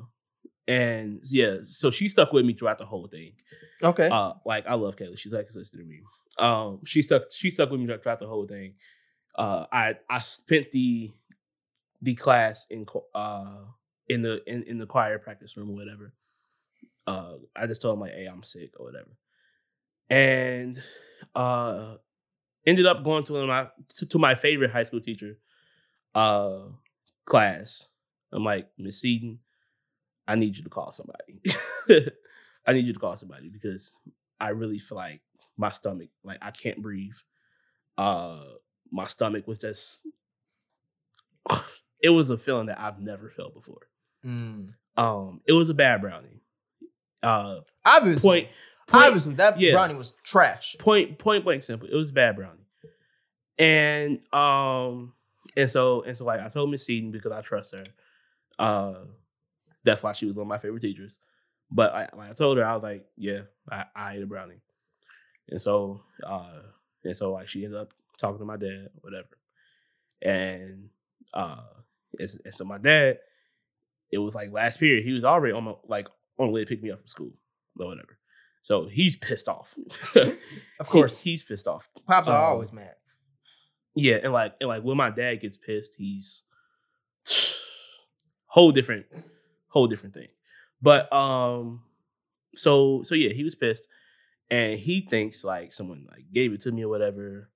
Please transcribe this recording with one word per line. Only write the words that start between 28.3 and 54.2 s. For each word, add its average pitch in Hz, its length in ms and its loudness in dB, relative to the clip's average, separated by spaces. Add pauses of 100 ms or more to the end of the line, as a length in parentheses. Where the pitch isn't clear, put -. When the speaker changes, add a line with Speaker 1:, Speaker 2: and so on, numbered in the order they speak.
Speaker 1:
I'm 104 140 -4
like, 98 320 -4
"Miss 98 240 -12
Seaton, 120 380 -4 (840)
I 107 100 -2
need 107 200 0
you - 80 -16
to - 60 -20
call - 240 -12
somebody." - 480 -20 (480)
<laughs> 135 220 8 (540)
"I 120 60 4
need 127 140 2
you 117 80 -4
to - 60 -14
call 92 180 -6
somebody 76 320 -20
because 101 440 -12 (460)
I 107 120 -4
really 110 280 -6
feel - 180 -16
like 87 220 -14 (380)
my 104 140 -2
stomach, 95 360 -10 (160)
like, 95 180 -16
I 104 100 -12
can't - 300 -10
breathe." 101 340 -12 (840)
Uh, 87 460 -4 (460)
my 92 140 -8
stomach 104 440 -4
was 110 120 -12
just, - 400 -14 (1500)
<sighs> - 20 0 (500)
it 160 80 6
was 160 200 6
a 120 80 -2
feeling 117 300 -4
that 104 120 -10
I've 104 200 -12
never 104 300 -12
felt - 240 -16
before. - 340 -20 (380)
Speaker 2:
Mm. 113 480 -10 (220)
Speaker 1:
Um, 101 520 -2
it 156 60 6
was 165 160 6
a 156 40 -2
bad 127 280 4
brownie. 92 400 -12 (800)
Uh, 101 360 0 (260)
Speaker 2:
Obviously. 202 420 8 (140)
Speaker 1:
point, - 60 -8 (400)
point, 277 180 12
Speaker 2:
Obviously, 160 300 4
that 196 240 6
Speaker 1:
yeah. 175 140 6
Speaker 2:
brownie 180 220 4
was 123 180 -12 (100)
trash. - 560 2
Speaker 1:
Point, 196 380 4
point 208 260 0
blank 143 200 -2
simple. 113 280 -10
It - 40 0
was 151 140 -2
a 135 40 -14
bad 120 220 4
brownie. 92 300 -16 (920)
And, 151 640 4 (140)